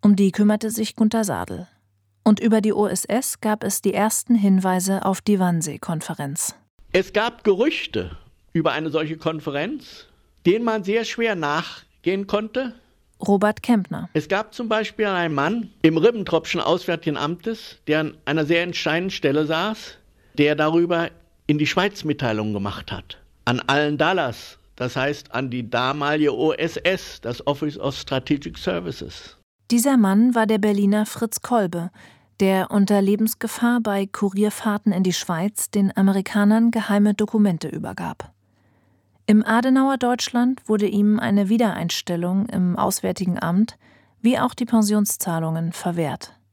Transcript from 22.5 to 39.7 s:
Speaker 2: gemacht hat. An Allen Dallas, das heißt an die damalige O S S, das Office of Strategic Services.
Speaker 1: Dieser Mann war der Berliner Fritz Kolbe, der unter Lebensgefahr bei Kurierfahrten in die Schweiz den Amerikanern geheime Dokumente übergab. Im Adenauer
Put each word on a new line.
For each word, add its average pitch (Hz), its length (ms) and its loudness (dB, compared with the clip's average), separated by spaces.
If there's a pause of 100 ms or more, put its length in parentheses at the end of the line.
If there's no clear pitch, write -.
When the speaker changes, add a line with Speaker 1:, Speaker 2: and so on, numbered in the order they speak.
Speaker 2:
gemacht 98 400 -6
hat. - 280 -14 (240)
An 123 220 -2
Allen 147 320 0
Dallas, 156 600 -2 (180)
das 123 180 -6
heißt 143 400 -4
an 131 160 -4
die 120 180 -6
damalige 143 640 0
O 156 200 0
S 165 240 -4
S, - 440 -4
das 120 280 -8
Office 143 280 -4
of 135 200 -4
Strategic - 600 -4
Services. - 800 -8 (360)
Speaker 1:
Dieser 247 240 4
Mann 220 400 4
war 220 100 4
der 220 120 2
Berliner 202 460 2
Fritz - 380 -6
Kolbe, 175 480 -2 (500)
der 190 300 2
unter 202 320 4
Lebensgefahr 220 760 0
bei 196 260 -2
Kurierfahrten 208 840 0
in 180 100 0
die 185 100 2
Schweiz 175 580 -4
den 196 240 2
Amerikanern 202 760 4
geheime 208 440 2
Dokumente 208 540 0
übergab. - 640 -8 (920)
Im 214 180 6
Adenauer 262 540 2